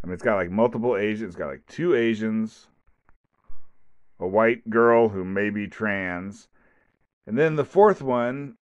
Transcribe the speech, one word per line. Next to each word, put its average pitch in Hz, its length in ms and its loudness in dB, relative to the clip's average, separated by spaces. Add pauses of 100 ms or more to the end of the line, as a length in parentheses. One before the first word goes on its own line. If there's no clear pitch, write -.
I - 40 -10
mean, 90 80 -6
it's - 80 -14
got, 110 120 2
like, 90 160 -2
multiple 113 460 0
Asians. 107 320 -2
It's 85 80 -18
got, 76 100 -6
like, 69 180 -12
two 165 300 -2
Asians, 110 720 -2 (1500)
a 87 80 -6
white 110 420 2
girl 117 380 6
who 98 160 -4
may 98 260 -2
be 104 180 -4
trans, 98 800 -6 (760)
and 110 120 -4
then 156 180 0
the 143 80 0
fourth 190 380 4
one 127 600 -4